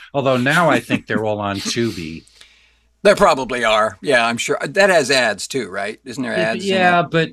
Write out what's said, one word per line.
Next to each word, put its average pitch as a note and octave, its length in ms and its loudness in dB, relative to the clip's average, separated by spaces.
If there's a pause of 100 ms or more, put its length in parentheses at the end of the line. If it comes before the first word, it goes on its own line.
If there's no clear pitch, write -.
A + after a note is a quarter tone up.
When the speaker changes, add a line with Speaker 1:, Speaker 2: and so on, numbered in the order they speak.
(140)
Speaker 1:
Although C3 240 0
now D3+ 340 2
I B2 80 2
think A2 260 -6
they're A2 200 -4
all G#2+ 140 -4
on G2+ 180 -4
Tubi. F2 680 -6 (760)
Speaker 2:
There G3 140 6
probably C3+ 480 2
are. A2 380 2
Yeah, B2 240 2
I'm A#2 120 -2
sure. C#3+ 240 -4
That G3 280 2
has D#3+ 200 4
ads A#2+ 380 0
too, A#2 220 -6
right? G2 340 -8
Isn't B2+ 180 -10
there A#2 160 -6
Speaker 1:
Yeah, A2 120 0
Speaker 2:
ads F3+ 160 -6
in F#3+ 100 -2
Speaker 1:
yeah, F3+ 300 2
Speaker 2:
it? - 60 -12
Speaker 1:
but E3 220 0